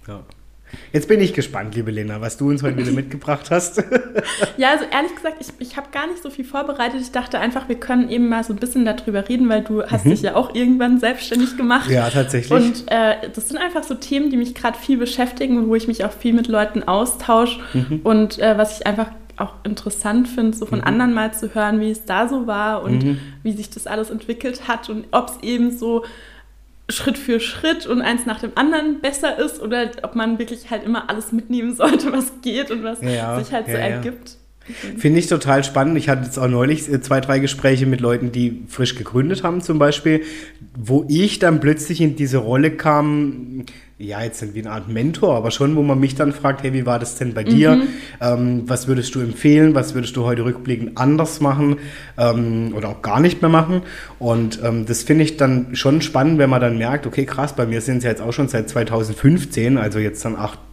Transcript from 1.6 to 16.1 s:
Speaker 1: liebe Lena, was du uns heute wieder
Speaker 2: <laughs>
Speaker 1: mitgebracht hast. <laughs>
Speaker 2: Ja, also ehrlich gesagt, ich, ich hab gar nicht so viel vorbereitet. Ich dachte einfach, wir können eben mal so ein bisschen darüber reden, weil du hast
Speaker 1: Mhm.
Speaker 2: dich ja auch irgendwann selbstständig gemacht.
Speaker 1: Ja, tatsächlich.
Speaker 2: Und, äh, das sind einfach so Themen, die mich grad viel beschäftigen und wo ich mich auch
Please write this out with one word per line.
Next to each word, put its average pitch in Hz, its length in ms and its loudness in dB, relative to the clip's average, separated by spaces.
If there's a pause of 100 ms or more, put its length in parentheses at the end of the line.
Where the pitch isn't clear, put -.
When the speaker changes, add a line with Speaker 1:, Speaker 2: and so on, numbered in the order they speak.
Speaker 1:
liebe 110 160 -4
Lena, 107 320 -6
was 113 160 -8
du 143 100 0
uns 143 140 0
heute 131 160 -2
wieder 123 140 0
Speaker 2:
<laughs> - 0 -
Speaker 1:
mitgebracht 139 580 -4
hast. 175 400 0
<laughs> - 40 -2 (640)
Speaker 2:
Ja, 262 140 4
also 302 200 2
ehrlich 330 240 -2
gesagt, 320 240 -8
ich, - 80 -14 (100)
ich 247 200 -12
hab 277 140 -14
gar 285 160 -6
nicht 349 140 -10
so 294 80 -12
viel 277 160 -12
vorbereitet. 269 560 -4
Ich 254 100 -10
dachte 247 280 -4
einfach, 247 300 -4
wir 233 100 -2
können 247 300 0
eben 240 200 2
mal 226 140 0
so 226 100 -4
ein 202 60 -4
bisschen 247 260 0
darüber 208 440 -2
reden, 247 200 2
weil 214 140 2
du 214 200 -2
hast 208 220 0
Speaker 1:
Mhm. 143 60 8
Speaker 2:
dich 185 100 2
ja 202 140 -2
auch 240 180 0
irgendwann 247 460 4
selbstständig 247 580 0
gemacht. 247 320 2
Speaker 1:
Ja, 120 200 4
tatsächlich. 127 420 0
Speaker 2:
Und, 240 360 4
äh, 220 460 2
das 220 140 -8
sind 294 100 -6
einfach 349 260 -2
so 277 120 -6
Themen, 285 340 -2
die 262 80 0
mich 240 180 -2
grad 233 220 -4
viel 269 200 0
beschäftigen 247 600 0
und 220 120 2
wo 226 60 4
ich 226 120 0
mich 226 180 -2
auch 214 60 -2